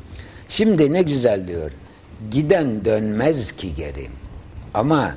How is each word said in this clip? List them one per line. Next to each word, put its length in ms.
Şimdi 440
ne 100
güzel 460
diyor, 220
"Giden 540
dönmez 680
ki 220
geri 320
ama 420